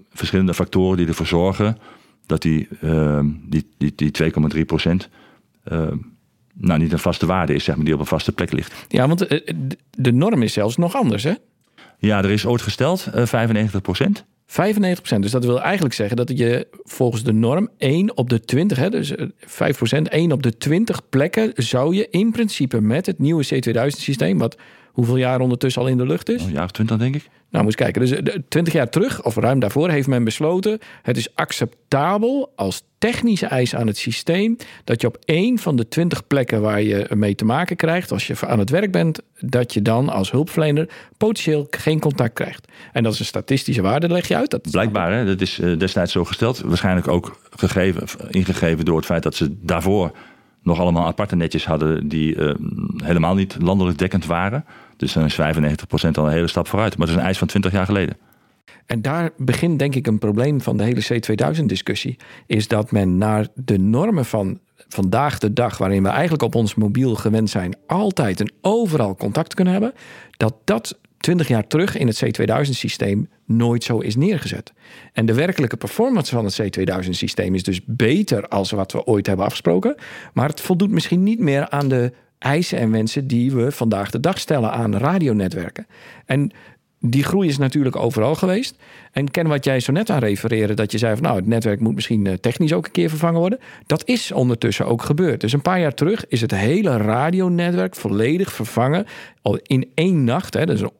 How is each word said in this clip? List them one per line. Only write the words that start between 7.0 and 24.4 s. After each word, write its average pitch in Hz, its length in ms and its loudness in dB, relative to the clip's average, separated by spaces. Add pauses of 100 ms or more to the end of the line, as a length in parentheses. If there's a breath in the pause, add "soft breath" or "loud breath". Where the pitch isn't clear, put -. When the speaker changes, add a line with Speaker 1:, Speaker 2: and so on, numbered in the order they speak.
Speaker 1:
waarde 82 280 0
is, 71 100 -2
zeg 78 120 -2
maar, 76 100 0
die 78 80 2
op 71 60 0
een 76 60 -2
vaste - 260 -2
plek 87 200 -4
ligt. - 360 -6
Speaker 2:
Ja, 127 200 4
want, 175 200 0
eh, 151 100 0 (300)
d-, - 80 -6 (140)
de 127 240 2
norm 160 280 2
is 107 120 0
zelfs 113 240 0
nog 175 180 0
anders, 117 280 0
hè? 165 100 0 (640 loud breath)
Speaker 1:
Ja, 104 200 2
er 98 140 2
is 104 140 0
ooit 120 160 2
gesteld, 160 520 -2
eh, 120 120 2
vijfennegentig 110 560 0
procent. - 440 -2 (200)
Speaker 2:
Vijfennegentig 190 580 0
procent, 101 200 0
dus 104 80 -2
dat 123 140 0
wil 120 160 2
eigenlijk 170 340 -2
zeggen 110 220 -2
dat 123 200 -2
je 120 300 0 (160)
volgens 117 400 -2
de 117 100 0
norm 127 440 2
één 165 400 0
op 127 120 0
de 117 100 2
twintig, 147 380 0
hè, 165 120 0
dus, 220 260 -4
eh, - 100 -6 (120)
vijf - 400 -4
procent, 135 320 0
één 160 220 2
op 135 120 0
de 120 140 0
twintig - 520 -2
plekken 180 460 2
zou 131 400 0
je 208 140 0
in 220 220 2
principe 151 500 0
met 120 240 2
het - 140 -4
nieuwe 151 240 2
C 131 180 0
tweeduizend 120 420 0
systeem, 156 340 0
wat - 200 -2 (340 loud breath)